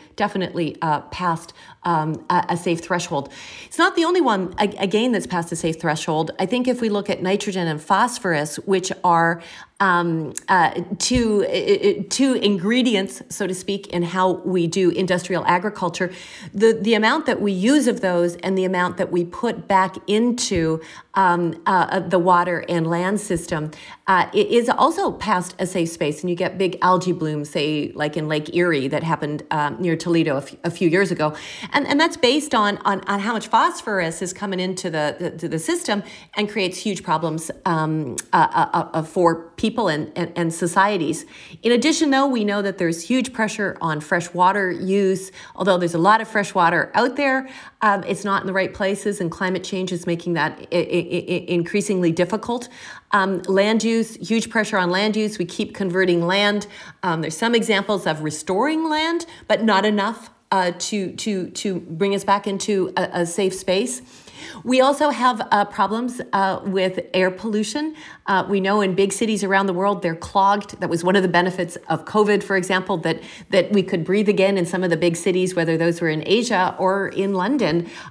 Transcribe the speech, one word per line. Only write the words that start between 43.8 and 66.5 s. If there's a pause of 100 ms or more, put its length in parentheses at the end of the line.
on
fresh
water
use. (240)
Although
there's
a
lot
of
fresh
water
out
there, (320)
um,
it's
not
in
the
right
places,
and
climate
change
is
making
that (140)
i-,
i-,
i-,
increasingly
difficult. (420)
Um,
land
use,
huge
pressure
on
land
use.
We
keep
converting
land. (360)
Um,
there's
some
examples
of
restoring
land, (220)
but
not
enough, (200)
uh,
to,
to,
to
bring
us
back
into
a,
a
safe
space. (600)
We
also
have,
uh,
problems, (120)
uh,